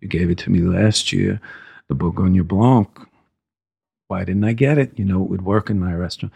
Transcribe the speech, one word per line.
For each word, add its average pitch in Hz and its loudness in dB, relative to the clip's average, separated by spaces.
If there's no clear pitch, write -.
You - -12
gave 85 -2
it 87 0
to - -6
me 92 4
last 90 0
year, 95 -2
the - -4
Bourgogne 90 0
Blanc. 104 2
Why 95 -4
didn't 95 0
I 113 2
get 139 2
it? 131 -2
You 101 -2
know, 95 0
it 92 -4
would 92 -4
work 101 0
in 107 0
my 90 -2
restaurant. 90 -8